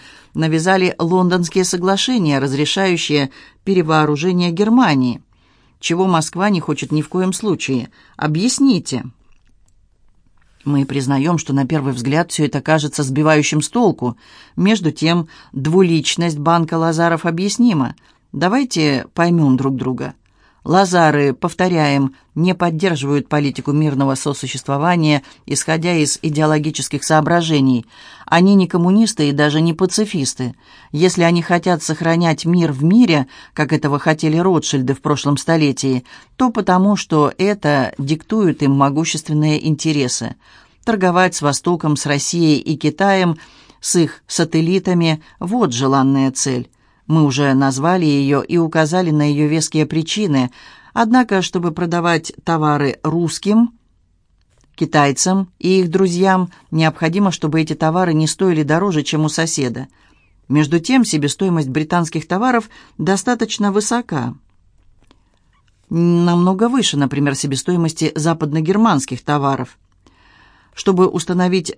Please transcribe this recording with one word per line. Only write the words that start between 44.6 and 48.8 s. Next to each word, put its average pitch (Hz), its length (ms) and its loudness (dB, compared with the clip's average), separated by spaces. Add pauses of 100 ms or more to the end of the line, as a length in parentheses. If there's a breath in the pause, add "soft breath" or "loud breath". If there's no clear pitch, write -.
вот 196 320 -2
желанная 135 580 0
цель. 127 380 -6 (380)
Мы 156 180 2
уже 139 300 2
назвали 139 500 0
ее 139 380 0
и - 160 -2
указали 165 520 0